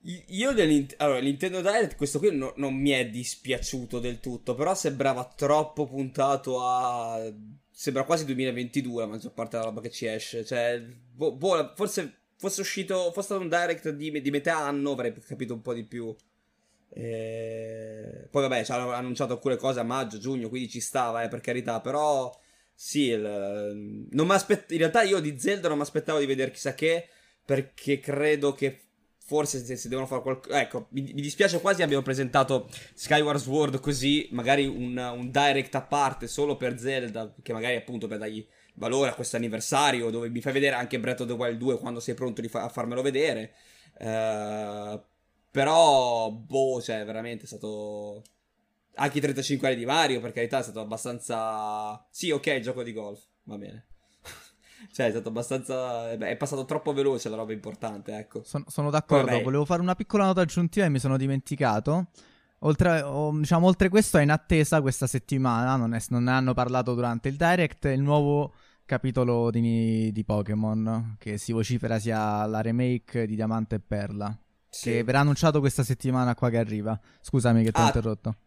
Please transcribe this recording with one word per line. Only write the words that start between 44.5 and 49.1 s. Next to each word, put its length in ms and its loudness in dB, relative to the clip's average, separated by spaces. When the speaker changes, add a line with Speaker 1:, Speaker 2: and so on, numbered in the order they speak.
Speaker 1:
però, 800 6
boh, 520 0
cioè, 240 -4
veramente 380 -8
è 20 -18
stato, 760 -10
anche 220 0